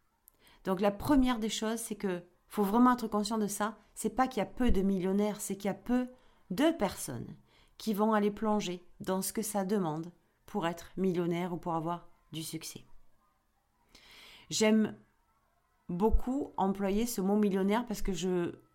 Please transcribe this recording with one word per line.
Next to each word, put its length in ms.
Donc 160
la 100
première 480
des 100
choses, 320
c'est 160
que 260
faut 140
vraiment 300
être 160
conscient 300
de 80
ça, 320
c'est 200
pas 140
qu'il 120
y 20
a 40
peu 240
de 120
millionnaires, 580
c'est 160
qu'il 100
y 60
a 20
peu 340
de 200
personnes 680
qui 180
vont 180
aller 180
plonger 540
dans 220
ce 100
que 100
ça 220
demande 460
pour 200
être 300
millionnaire 560
ou 60
pour 160
avoir 340
du 100
succès. 420
J'aime 460
beaucoup 680
employer 500
ce 140
mot 160
millionnaire 500
parce 160
que 100
je 420